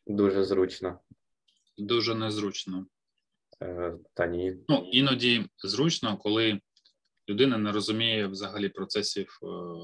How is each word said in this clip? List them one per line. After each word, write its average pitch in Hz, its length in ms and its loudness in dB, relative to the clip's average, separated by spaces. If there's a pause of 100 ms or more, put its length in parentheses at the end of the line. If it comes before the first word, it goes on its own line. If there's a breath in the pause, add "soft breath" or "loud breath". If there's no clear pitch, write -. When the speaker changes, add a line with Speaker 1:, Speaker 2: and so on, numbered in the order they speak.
Speaker 1:
Дуже 101 380 4
зручно. 92 560 0 (800)
Speaker 2:
Дуже 113 360 0
незручно. 104 720 -4 (760)
Speaker 1:
Е, 87 360 -6 (160)
та 87 120 2
ні. 90 300 -2 (120)
Speaker 2:
Ну, 135 240 2
іноді 120 540 2 (120)
зручно, 110 580 0
коли 107 440 2 (680)
людина 117 300 4
не 104 140 0
розуміє 107 540 0
взагалі 98 420 -4
процесів, 98 760 -4
е, 92 40 -10 (380)